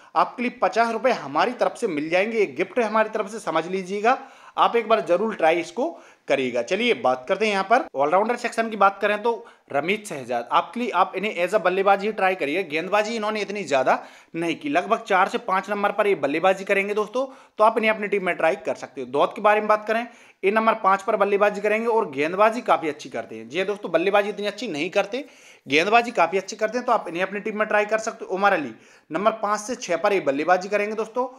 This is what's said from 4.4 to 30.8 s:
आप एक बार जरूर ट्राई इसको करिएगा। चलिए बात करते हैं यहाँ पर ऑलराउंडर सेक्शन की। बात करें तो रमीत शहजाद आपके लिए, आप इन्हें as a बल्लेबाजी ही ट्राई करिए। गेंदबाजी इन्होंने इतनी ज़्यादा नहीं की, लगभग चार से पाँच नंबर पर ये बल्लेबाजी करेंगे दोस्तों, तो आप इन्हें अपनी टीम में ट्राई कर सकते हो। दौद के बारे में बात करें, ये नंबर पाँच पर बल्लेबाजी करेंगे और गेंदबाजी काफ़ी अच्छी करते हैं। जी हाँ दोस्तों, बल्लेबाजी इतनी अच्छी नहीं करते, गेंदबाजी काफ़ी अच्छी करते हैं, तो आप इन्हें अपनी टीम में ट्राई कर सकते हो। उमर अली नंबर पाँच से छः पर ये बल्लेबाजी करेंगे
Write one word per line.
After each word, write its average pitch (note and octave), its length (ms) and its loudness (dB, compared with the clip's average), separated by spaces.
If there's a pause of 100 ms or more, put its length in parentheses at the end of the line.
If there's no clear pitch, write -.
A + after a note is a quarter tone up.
आप F#3+ 180 4
एक A3+ 140 2
बार A3 120 4
जरूर F3+ 340 0
ट्राई E3 240 4
इसको B3 300 -4 (380)
करिएगा। B2+ 340 0
चलिए G#3+ 340 0
बात B2+ 340 0
करते F#3+ 160 0
हैं G#3 60 2
यहाँ G3 140 0
पर B3 200 2 (100)
ऑलराउंडर F#3 420 2
सेक्शन A3+ 320 -4
की। G#3+ 80 -8
बात G3 240 4
करें G#3 220 0
तो A#3 100 2 (400)
रमीत F3+ 340 -2
शहजाद B2 440 -4
आपके F3 280 0
लिए, A#3+ 120 -2
आप F#3+ 240 2
इन्हें F3+ 320 -2
as F3+ 60 -2
a G3+ 80 4
बल्लेबाजी G3 460 2
ही G#3+ 60 -2
ट्राई F#3+ 220 2
करिए। D#3+ 300 -2
गेंदबाजी F#3+ 500 -2
इन्होंने G#3+ 260 -4
इतनी G3 220 -6
ज़्यादा C#3+ 360 2 (360)
नहीं E3 200 -2
की, D3 140 -8
लगभग G3 380 0
चार F#3+ 220 4
से A#3+ 100 -6
पाँच F#3+ 300 -2
नंबर G3+ 220 0
पर G#3 160 0
ये G3 100 4
बल्लेबाजी E3 460 0
करेंगे G3 300 0
दोस्तों, G#3+ 320 -2 (320)
तो G#3+ 60 4
आप A3+ 140 4
इन्हें A3 140 2
अपनी G#3 160 -2
टीम F#3 180 0
में E3+ 100 0
ट्राई E3 220 2
कर D#3+ 180 -4
सकते - 260 -12
हो। A#2+ 80 -8
दौद D3 260 0
के A3 60 -10
बारे G#3 180 4
में G#3+ 80 -4
बात G#3+ 200 2
करें, A3+ 200 -2 (360)
ये F#3+ 80 4
नंबर A3 240 2
पाँच F#3+ 260 2
पर A3 140 0
बल्लेबाजी G3+ 460 2
करेंगे G#3+ 260 0
और A3 240 0
गेंदबाजी F#3 520 2
काफ़ी D#3+ 260 2
अच्छी C#3+ 200 -10
करते A2+ 260 -10
हैं। A2+ 140 -14
जी D3 80 -6
हाँ F#3 100 0
दोस्तों, G3 240 -6
बल्लेबाजी G3 380 2
इतनी G3+ 180 -6
अच्छी G#3 200 -8
नहीं D#3+ 220 -4
करते, G3 360 -2 (400)
गेंदबाजी G#3 460 4
काफ़ी F#3 260 2
अच्छी F#3+ 180 -6
करते G#3+ 220 -2
हैं, A#3+ 80 -4
तो B3 60 0
आप G#3 160 0
इन्हें E3+ 160 -4
अपनी G3 160 -6
टीम G#3 200 -6
में G#3+ 80 0
ट्राई G#3 180 2
कर G#3+ 140 -2
सकते A3 260 -8
हो। F#3+ 100 -4
उमर G3 180 4
अली C#3 200 -2 (360)
नंबर G3 240 0
पाँच G#3 260 -2
से B3 180 -8
छः E3+ 200 -2
पर G3+ 160 2
ये F#3 80 2
बल्लेबाजी D#3+ 480 0
करेंगे G#3 260 -2